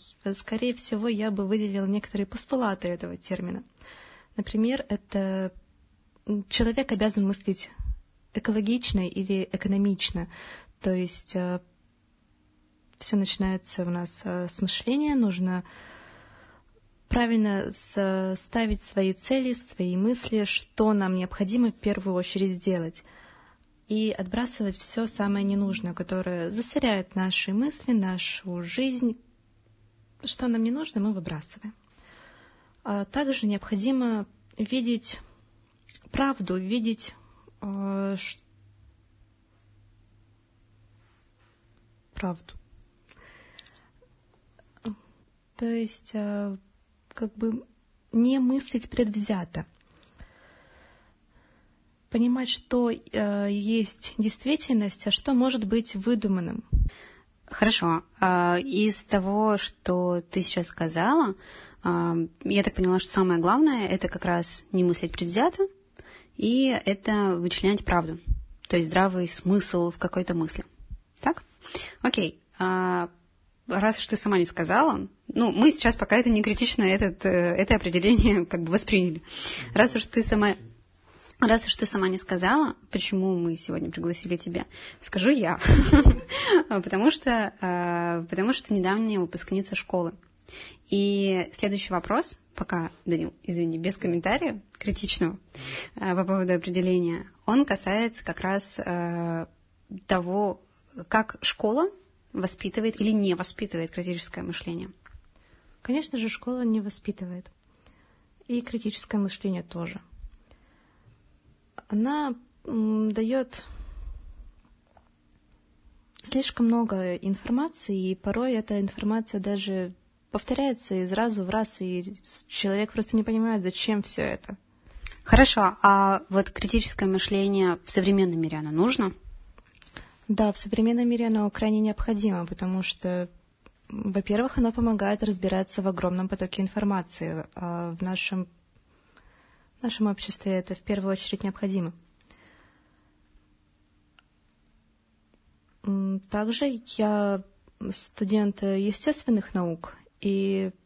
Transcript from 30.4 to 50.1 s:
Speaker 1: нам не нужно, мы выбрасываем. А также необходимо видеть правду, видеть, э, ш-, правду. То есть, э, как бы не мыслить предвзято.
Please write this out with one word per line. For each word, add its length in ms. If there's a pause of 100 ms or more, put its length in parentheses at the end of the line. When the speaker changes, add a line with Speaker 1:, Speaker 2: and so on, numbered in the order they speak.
Speaker 1:
нам 140
не 80
нужно, 320
мы 100
выбрасываем. 640 (1120)
А 200
также 420
необходимо 800 (300)
видеть 640 (880)
правду, 460
видеть, 580 (460)
э, 580
ш-, 200 (3750)
правду. 400 (3000)
То 100
есть, 480
э, 420 (580)
как 200
бы 300 (460)
не 300
мыслить 500
предвзято. 760 (2500)